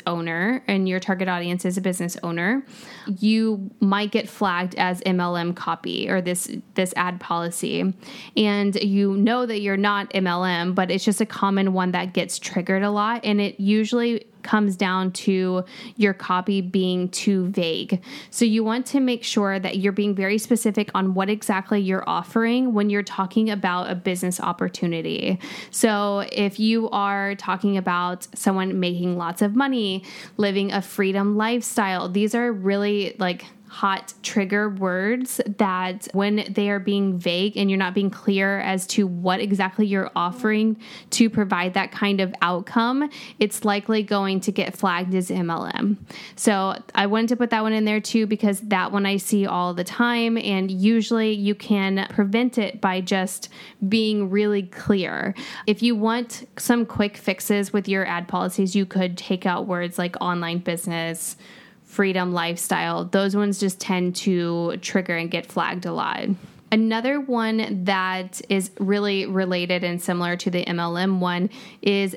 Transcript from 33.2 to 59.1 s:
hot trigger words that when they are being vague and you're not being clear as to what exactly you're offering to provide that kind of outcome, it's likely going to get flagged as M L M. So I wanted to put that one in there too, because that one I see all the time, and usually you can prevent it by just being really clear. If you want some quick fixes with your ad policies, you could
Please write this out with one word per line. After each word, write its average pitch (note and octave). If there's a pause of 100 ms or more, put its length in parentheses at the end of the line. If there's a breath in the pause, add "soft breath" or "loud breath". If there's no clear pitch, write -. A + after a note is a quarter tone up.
hot - (100)
trigger G3+
words G3 (160)
that F#3
when G#3
they G3+
are G3+
being G3
vague F3
and G3
you're F#3+
not F#3
being G3
clear G3
as F#3+
to G#3
what F3+
exactly G3
you're G3
offering G#3+ (320 loud breath)
to A3+
provide F#3
that G3
kind G3+
of F#3
outcome, A#3 (300 loud breath)
it's G#3
likely G#3+
going G3
to F#3+
get G3
flagged F#3
as F#3
M F3+
L E3
M. G3+ (400 loud breath)
So G3 (200)
I G3+
wanted A3
to A#3+
put A#3
that A3
one A3
in G#3+
there G#3+
too, A3
because G3+
that G3
one G3
I G3
see G3
all F3+
the F3+
time, A#3
and F#3+
usually A3
you G3+
can G3
prevent A3+
it G#3+
by F#3
just F#3+ (400 loud breath)
being G#3+
really G#3
clear. F3+ (300 loud breath)
If G#3
you A#3+
want A3+ (100)
some A#3+
quick G#3
fixes G3+
with G3
your F#3+
ad F3
policies, F#3
you G3
could F3+